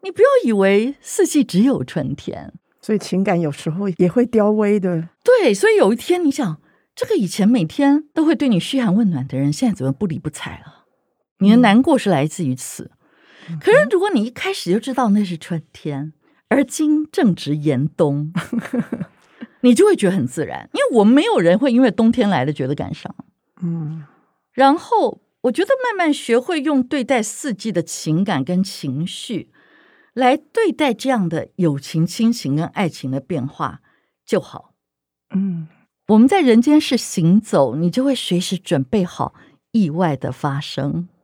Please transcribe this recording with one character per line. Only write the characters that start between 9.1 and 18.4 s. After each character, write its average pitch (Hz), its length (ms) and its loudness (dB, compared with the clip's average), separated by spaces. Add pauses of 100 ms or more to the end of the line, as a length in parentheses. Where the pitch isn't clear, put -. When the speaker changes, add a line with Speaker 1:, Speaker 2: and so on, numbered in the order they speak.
Speaker 1:
暖 135 180 -4
的 127 80 -8
人， 143 160 0
现 233 160 0
在 190 60 0
怎 131 100 -8
么 135 80 0
不 208 140 -4
理 156 120 -4
不 151 120 -8
睬 - 220 -14 (120)
了？ - 220 -20 (540)
你 196 100 6
的 226 80 8
难 233 240 6
过 269 160 2
是 - 100 -2
来 151 180 2
自 156 200 -6
于 127 80 -2
此。 - 360 -14 (600)
Speaker 2:
嗯。 165 80 -10
Speaker 1:
可 349 120 0
是 539 200 6
如 370 100 0
果 403 80 -2
你 262 160 0
一 247 60 -8
开 - 200 -8
始 262 220 -4
就 226 80 0
知 262 140 -8
道 240 160 0
那 208 120 2
是 180 140 -6
春 160 260 -8 (120)
天， 147 400 -8 (340)
而 262 160 2
今 302 480 0
正 233 220 2
值 147 200 -6
严 147 320 0
冬， 147 460 -2 (640)